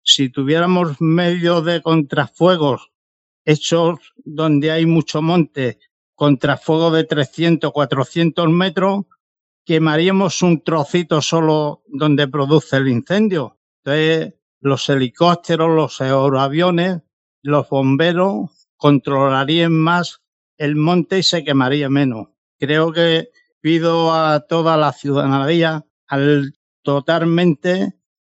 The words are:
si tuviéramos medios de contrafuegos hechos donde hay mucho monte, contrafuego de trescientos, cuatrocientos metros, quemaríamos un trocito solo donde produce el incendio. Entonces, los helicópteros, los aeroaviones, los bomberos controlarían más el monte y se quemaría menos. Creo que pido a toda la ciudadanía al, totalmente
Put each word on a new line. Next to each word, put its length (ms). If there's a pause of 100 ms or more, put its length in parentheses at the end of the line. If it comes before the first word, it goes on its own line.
si 280
tuviéramos 680
medios 640
de 160
contrafuegos 1080 (540)
hechos 540 (260)
donde 460
hay 160
mucho 340
monte, 600 (340)
contrafuego 800
de 120
trescientos, 680
cuatrocientos 760
metros, 540 (640)
quemaríamos 760
un 220
trocito 580
solo 680
donde 380
produce 500
el 120
incendio. 720 (260)
Entonces, 500 (260)
los 280
helicópteros, 800
los 320
aeroaviones, 1040 (400)
los 260
bomberos 1080
controlarían 960
más 480 (360)
el 200
monte 420
y 40
se 220
quemaría 460
menos. 380 (300)
Creo 340
que 380 (300)
pido 540
a 320
toda 300
la 160
ciudadanía 920 (220)
al, 460 (300)
totalmente 1160 (260)